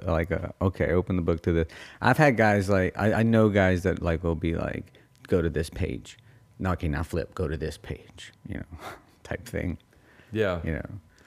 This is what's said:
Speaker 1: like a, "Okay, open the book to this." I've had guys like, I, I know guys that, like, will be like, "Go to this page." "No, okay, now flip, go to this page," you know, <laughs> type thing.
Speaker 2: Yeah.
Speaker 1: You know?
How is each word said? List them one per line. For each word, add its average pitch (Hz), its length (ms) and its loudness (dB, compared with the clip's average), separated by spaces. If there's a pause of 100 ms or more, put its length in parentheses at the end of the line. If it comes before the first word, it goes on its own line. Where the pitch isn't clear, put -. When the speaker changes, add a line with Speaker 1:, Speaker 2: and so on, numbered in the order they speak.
Speaker 1:
like 85 260 0
a, 82 300 -4
"Okay, 92 300 0
open 92 240 0
the 90 60 0
book 85 220 0
to 90 100 2
this." 82 140 2 (340)
I've 123 160 4
had 143 180 6
guys 104 340 4
like, 92 280 2
I, 104 160 2
I 110 100 2
know 113 240 6
guys 95 360 4
that, 92 180 0
like, 85 200 0
will 85 140 0
be 82 200 -2
like, - 360 -6 (380)
"Go 90 120 2
to 82 80 0
this 80 200 -2
page." - 480 -6 (420)
"No, 92 140 -2
okay, 85 160 -2
now 73 140 -2
flip, - 320 -6
go 92 120 -4
to 76 80 -4
this - 220 -6
page," - 560 -16 (120)
you 101 120 -10
know, - 80 -10 (140)
<laughs> - 440 -18
type - 220 -10
thing. 85 320 -6 (560)
Speaker 2:
Yeah. 98 300 0
Speaker 1:
You 82 100 -2
know? - 160 -6 (380)